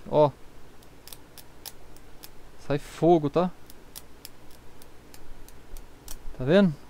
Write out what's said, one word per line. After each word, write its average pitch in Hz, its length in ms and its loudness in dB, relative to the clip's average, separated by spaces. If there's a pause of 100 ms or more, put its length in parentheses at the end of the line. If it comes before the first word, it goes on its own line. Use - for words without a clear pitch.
Ó. 147 220 8 (2250)
Sai 143 200 0
fogo, 160 500 6
tá? 180 220 2 (2750)
Tá 127 60 -4
vendo? 175 300 8 (160)